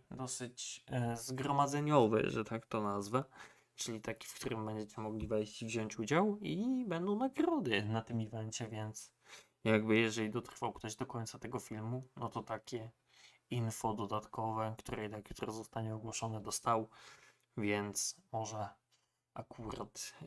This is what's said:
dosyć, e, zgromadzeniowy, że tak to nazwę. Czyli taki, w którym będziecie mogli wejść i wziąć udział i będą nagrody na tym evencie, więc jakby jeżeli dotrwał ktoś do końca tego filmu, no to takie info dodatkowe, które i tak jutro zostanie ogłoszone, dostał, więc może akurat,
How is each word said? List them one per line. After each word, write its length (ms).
dosyć, 760
e, 300
zgromadzeniowy, 1120
że 140
tak 220
to 160
nazwę. 420
Czyli 260
taki, 280
w 60
którym 320
będziecie 340
mogli 280
wejść 340
i 40
wziąć 320
udział 420
i 480
będą 280
nagrody 680
na 180
tym 180
evencie, 480
więc 440
jakby 320
jeżeli 340
dotrwał 420
ktoś 240
do 100
końca 320
tego 200
filmu, 580
no 120
to 140
takie 480
info 440
dodatkowe, 840
które 280
i 40
tak 200
jutro 220
zostanie 420
ogłoszone, 460
dostał, 480
więc 600
może 360
akurat, 800